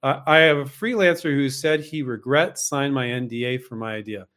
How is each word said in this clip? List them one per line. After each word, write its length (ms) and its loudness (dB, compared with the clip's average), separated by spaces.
uh, 240 0
"I 140 6
have 180 6
a 60 -4
freelancer 680 0
who 160 2
said 320 0
he 220 -8
regrets 680 0
signed 240 -2
my 160 -2
N 200 -4
D 180 -4
A 100 -2
for 200 -10
my 180 -8
idea." 420 -10